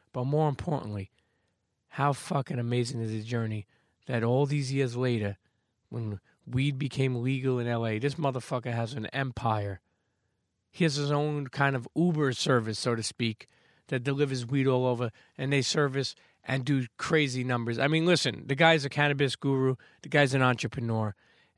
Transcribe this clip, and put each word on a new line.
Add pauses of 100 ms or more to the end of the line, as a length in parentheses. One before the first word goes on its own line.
(120)
But
more
importantly, (800)
how
fucking
amazing
is
the
journey (400)
that
all
these
years
later, (500)
when (260)
weed
became
legal
in
L
A,
this
motherfucker
has
an
empire. (920)
He
has
his
own
kind
of
Uber
service,
so
to
speak, (420)
that
delivers
weed
all
over, (280)
and
they
service (320)
and
do (120)
crazy
numbers.
I
mean,
listen,
the
guy's
a
cannabis
guru, (260)
the
guy's
an
entrepreneur, (440)